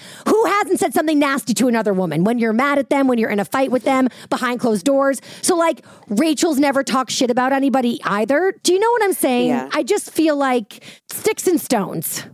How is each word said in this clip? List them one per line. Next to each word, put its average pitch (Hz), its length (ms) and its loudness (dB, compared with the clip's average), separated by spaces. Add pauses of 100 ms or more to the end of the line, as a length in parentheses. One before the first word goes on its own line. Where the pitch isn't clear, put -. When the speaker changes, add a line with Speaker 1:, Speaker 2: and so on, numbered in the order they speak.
(300)
Speaker 1:
who 440 160 4
hasn't 381 340 0
said 339 140 0
something 311 260 2
nasty 277 360 0
to 254 120 2
another 220 260 2
woman 175 300 0
when 233 160 2
you're 226 140 0
mad 285 260 2
at 262 100 -2
them, 277 200 2
when 247 100 2
you're 220 100 0
in 202 120 0
a 190 40 -4
fight 269 240 0
with 247 140 0
them, 262 240 2 (220)
behind 247 320 -4
closed 220 240 0
doors? 277 340 2 (220)
So, 349 160 0
like, 330 260 0 (240)
Rachel's 302 500 0
never 277 260 2
talked 262 280 -2
shit 247 200 0
about 247 200 0
anybody 262 540 0
either. 233 480 0 (100)
Do - 80 2
you 370 80 2
know 453 120 2
what 466 120 2
I'm 392 100 2
saying? 247 360 0
Speaker 2:
Yeah. 240 240 -4
Speaker 1:
I 302 100 0
just 392 260 -2
feel 311 280 0
like 254 480 -2 (260)
sticks - 360 -4
and 349 120 2
stones. - 640 -4 (100)